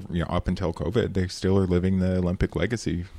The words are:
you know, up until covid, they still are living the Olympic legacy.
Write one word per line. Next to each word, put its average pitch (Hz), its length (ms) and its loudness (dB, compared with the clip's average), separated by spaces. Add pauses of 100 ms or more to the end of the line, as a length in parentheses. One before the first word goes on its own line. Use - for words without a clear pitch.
you 87 100 -2
know, 85 100 0
up 90 180 0
until 87 260 -2
covid, 104 420 0
they 92 120 0
still 95 300 2
are 95 100 4
living 90 320 2
the 92 180 2
Olympic 90 380 0
legacy. 87 500 -2 (140)